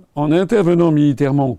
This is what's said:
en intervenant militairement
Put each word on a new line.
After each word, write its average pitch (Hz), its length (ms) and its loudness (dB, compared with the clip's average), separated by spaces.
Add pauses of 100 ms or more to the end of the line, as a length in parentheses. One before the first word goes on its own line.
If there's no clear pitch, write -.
(140)
en 147 180 -4
intervenant 175 600 0
militairement 143 680 0